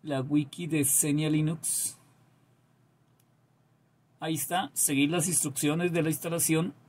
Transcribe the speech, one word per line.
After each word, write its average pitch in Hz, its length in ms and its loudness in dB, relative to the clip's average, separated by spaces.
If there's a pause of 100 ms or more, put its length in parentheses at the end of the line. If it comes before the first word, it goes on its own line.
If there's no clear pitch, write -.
La 139 180 -4
wiki 147 460 -2
de 151 180 2
Xenia 151 460 2
Linux. 156 640 -2 (2250)
Ahí 160 160 -4
está. 175 400 -2
Seguir 143 360 2
las 170 160 0
instrucciones 156 680 0
de 165 100 2
la 160 80 2
instalación. 160 640 0 (140)